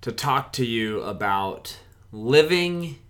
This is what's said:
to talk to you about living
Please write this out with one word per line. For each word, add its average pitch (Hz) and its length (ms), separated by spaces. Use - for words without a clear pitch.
to - 100
talk 135 440
to 131 100
you 110 380
about 98 760
living 156 840